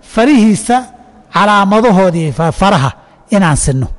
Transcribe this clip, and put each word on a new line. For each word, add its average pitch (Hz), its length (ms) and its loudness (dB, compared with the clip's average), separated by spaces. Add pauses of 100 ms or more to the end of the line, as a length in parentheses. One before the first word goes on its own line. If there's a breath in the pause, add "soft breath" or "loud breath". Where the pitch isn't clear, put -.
(140)
farihiisa 233 600 2 (580)
calaamadahoodii 196 920 0 (100)
fa-, 165 220 -2
faraha 175 300 0 (460 soft breath)
inaan 170 280 0
sinno. 131 240 -2 (100)